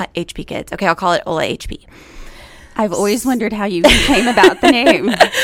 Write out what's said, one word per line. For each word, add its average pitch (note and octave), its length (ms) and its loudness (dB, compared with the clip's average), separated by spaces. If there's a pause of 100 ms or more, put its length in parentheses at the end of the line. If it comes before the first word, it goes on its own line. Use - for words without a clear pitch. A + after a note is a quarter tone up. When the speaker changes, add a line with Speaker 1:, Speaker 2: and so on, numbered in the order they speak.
Speaker 1:
H-, F3+ 140 -8
H F3 200 -8
P - 100 -10
Kids. - 280 -10
Okay, G3 140 -4
I'll E3+ 80 2
call F3 180 0
it E3 140 0
Ola D#3+ 180 -2
H - 240 -6
P." - 180 -12 (920)
Speaker 2:
I've G#3+ 160 0
always G#3 340 0
wondered A#3 260 0
how G#3 140 -4
you F3 160 -2
came - 460 2
about F#3+ 320 4
the E4+ 100 4
name. B3 440 2
Speaker 1:
<laughs> - 60 2 (240)